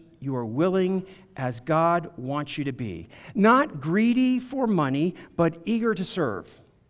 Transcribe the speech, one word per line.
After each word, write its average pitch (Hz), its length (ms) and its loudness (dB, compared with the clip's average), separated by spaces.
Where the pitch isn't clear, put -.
you 135 160 -4
are 120 100 -2
willing 185 580 0
as 127 220 -4
God 165 580 2
wants 143 400 -6
you 151 60 -2
to 139 100 -4
be, 104 360 -8
not 233 460 4
greedy 233 580 2
for 262 300 -4
money, 156 480 2
but 165 300 0
eager 226 280 0
to 185 120 -4
serve, 110 440 -4